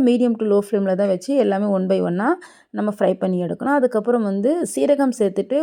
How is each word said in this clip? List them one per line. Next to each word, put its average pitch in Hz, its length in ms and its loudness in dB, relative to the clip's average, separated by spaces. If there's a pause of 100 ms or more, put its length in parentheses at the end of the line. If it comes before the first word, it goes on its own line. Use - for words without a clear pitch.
medium 240 320 2
to 220 100 -2
low 202 180 4
flame-ல 196 320 0
தான் 202 140 0
வச்சு 180 160 -8 (140)
எல்லாமே 202 320 0
one 185 160 0
by 190 60 2 (100)
one-ஆ 190 200 -2 (500)
நம்ம 208 200 -2
ஃப்ரை 190 240 2
பண்ணி 185 240 0
எடுக்கணும். 247 320 -2
அதுக்கப்புறம் 240 520 0
வந்து 202 220 0 (220)
சீரகம் 269 460 0
சேர்த்துட்டு 202 420 -2